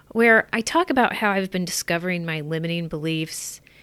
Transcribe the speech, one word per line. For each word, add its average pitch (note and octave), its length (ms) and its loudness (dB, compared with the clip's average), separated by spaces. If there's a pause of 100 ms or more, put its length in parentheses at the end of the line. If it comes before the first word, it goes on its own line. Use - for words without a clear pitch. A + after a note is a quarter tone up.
(120)
where A3+ 400 6
I A3+ 100 -2
talk E4+ 280 0
about B3+ 240 2
how G3+ 180 0
I've F#3+ 200 0
been F3+ 140 -2
discovering E3+ 600 -4
my D#3+ 160 -4
limiting E3 460 -4
beliefs D#3+ 720 -6 (220)